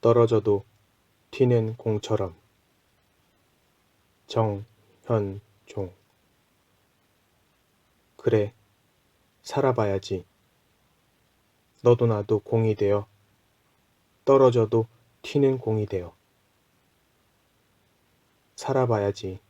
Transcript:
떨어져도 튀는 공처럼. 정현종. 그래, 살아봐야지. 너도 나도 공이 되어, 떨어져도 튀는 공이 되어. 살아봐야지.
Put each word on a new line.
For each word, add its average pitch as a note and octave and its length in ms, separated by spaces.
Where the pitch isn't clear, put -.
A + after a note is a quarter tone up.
떨어져도 A2+ 640
튀는 A#2 460
공처럼. G#2 580
정현종. G2+ 1700
그래, G#2+ 360
살아봐야지. G#2+ 840
너도 A#2+ 240
나도 G#2+ 340
공이 A2 360
되어, G2+ 320
떨어져도 A#2+ 600
튀는 C3+ 340
공이 A2 300
되어. F2 280
살아봐야지. G#2 840